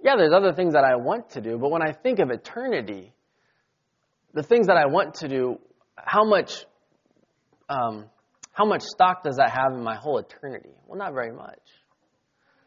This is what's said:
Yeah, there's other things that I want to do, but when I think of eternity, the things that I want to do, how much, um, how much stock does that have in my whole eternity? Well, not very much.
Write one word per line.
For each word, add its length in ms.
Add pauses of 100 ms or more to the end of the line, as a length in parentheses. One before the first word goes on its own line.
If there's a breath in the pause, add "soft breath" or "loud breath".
Yeah, 160
there's 160
other 200
things 220
that 100
I 100
want 360
to 100
do, 180
but 120
when 120
I 100
think 280
of 100
eternity, 840 (1200)
the 120
things 240
that 80
I 100
want 280
to 140
do, 300 (380)
how 280
much, 420 (1000)
um, 360 (480)
how 120
much 180
stock 420
does 120
that 140
have 220
in 100
my 140
whole 220
eternity? 520 (160)
Well, 120
not 140
very 200
much. 260 (1080)